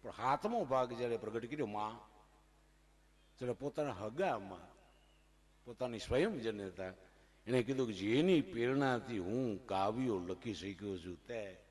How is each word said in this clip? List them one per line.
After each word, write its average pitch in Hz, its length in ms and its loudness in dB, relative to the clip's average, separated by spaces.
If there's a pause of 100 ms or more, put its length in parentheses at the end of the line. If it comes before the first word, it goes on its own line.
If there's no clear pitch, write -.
પણ - 160 -10
હાથમો 170 460 2
ભાગ 127 240 4 (100)
જ્યારે 117 200 0
પ્રગટ 110 320 -4
કર્યો 147 160 -2
માં, 107 300 -4 (1400)
ત્યારે 123 180 -2
પોતાના 139 480 -4
હગામાં, 107 640 -2 (1000)
પોતાની 120 400 -4
સ્વયં 165 340 4
જનતા, 95 520 -4 (540)
એણે 123 160 4
કીધું 131 240 0
કે 110 60 -4
જેની 135 500 6
પ્રેરણાથી 123 760 2
હું 104 480 0
કાવ્યો 104 520 2 (100)
લખી 95 260 -4
શક્યો 98 440 -6
છું 87 280 -8
તે 117 160 -6 (280)